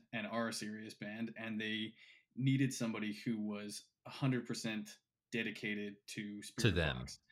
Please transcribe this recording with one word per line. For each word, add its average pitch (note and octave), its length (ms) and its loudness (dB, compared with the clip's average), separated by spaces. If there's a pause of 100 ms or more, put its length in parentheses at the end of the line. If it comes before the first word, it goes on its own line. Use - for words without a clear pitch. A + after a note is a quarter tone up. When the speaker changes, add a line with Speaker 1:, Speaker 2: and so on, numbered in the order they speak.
(120)
Speaker 1:
and A2 140 -2
are A2+ 220 0
a A2 40 -2
serious G#2+ 420 -6
band, A2 420 -6
and A2 240 -4
they A2 320 0 (440)
needed C3 360 6
somebody G#2+ 520 0
who A2+ 160 0
was G#2 440 -4 (220)
a B2 40 -12
hundred B2+ 360 2
percent A2 440 -2 (420)
dedicated G#2 600 -2 (140)
to G#2 320 -6 (180)
Speaker 2:
To A#2 120 6
them. D#2+ 280 4
Speaker 1:
Spiritbox. B1+ 200 -8 (140)